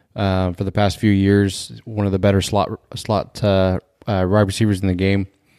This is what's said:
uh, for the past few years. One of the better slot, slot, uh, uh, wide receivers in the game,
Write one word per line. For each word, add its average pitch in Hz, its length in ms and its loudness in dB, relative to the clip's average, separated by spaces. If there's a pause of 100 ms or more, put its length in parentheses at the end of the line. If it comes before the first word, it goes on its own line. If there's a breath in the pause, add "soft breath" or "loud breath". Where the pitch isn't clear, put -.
(160 soft breath)
uh, 92 380 -2
for 98 100 -6
the 95 80 -6
past 104 280 0
few 107 120 2
years. 98 760 2
One 107 200 -4
of 98 60 0
the 95 80 0
better 98 220 2
slot, 98 280 -2 (260)
slot, - 480 -4
uh, 95 360 2 (260)
uh, 95 240 -2
wide 104 120 4
receivers 98 400 0
in 98 60 0
the 92 80 2
game, 98 320 0 (320 soft breath)